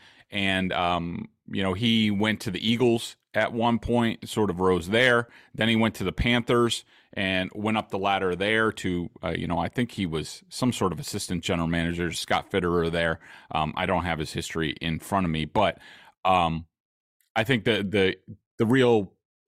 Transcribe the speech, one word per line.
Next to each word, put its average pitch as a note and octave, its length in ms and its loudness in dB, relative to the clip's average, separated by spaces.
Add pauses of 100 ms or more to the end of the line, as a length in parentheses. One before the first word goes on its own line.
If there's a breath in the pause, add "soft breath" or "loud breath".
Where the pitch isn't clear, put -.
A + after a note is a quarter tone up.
(320 soft breath)
and, F#2+ 400 0
um, F2 580 -2 (180)
you G#2 140 -4
know, F#2+ 120 0
he A2 360 2
went G#2 320 0
to G#2+ 100 -6
the F2+ 160 -4
Eagles A#2 500 0 (160)
at G#2+ 200 0
one A#2 260 0
point, A#2 500 -2
sort G#2+ 200 0
of F2 100 -2
rose F2+ 300 2
there. A#2+ 380 4 (260 soft breath)
Then A2 140 0
he A2+ 80 4
went A2 200 2
to - 80 -6
the F#2 100 -2
Panthers A#2+ 720 2 (280 soft breath)
and F#2+ 400 -2
went A2 240 -2
up G#2 120 -4
the G2 100 -4
ladder F#2+ 360 2
there G#2+ 360 0
to, F2 380 -4 (120)
uh, F2 140 -4
you F2 120 -4
know, E2+ 100 -2
I E2+ 100 -2
think B2 240 -4
he G2 140 -4
was D#2+ 420 -6
some B2+ 240 -2
sort F#2+ 220 0
of - 60 -10
assistant F#2 440 -6
general E2+ 240 -2
manager, E2+ 460 -2
Scott - 360 -4
Fitterer F2 400 0
there. E2 300 0 (300 loud breath)
Um, D#2 260 -2
I F2+ 100 -4
don't F2 200 0
have D#2+ 140 -2
his D2+ 120 -6
history D#2+ 480 -4
in D#2+ 200 -4
front G2 260 -2
of E2 60 0
me, D#2 120 -2
but, F#2 360 0 (440 loud breath)
um, E2 420 2 (680)
I A2 120 0
think A#2 180 0
the, G#2 240 2
the, F#2+ 300 2 (400)
the A#2 80 2
real A#2+ 480 4 (340)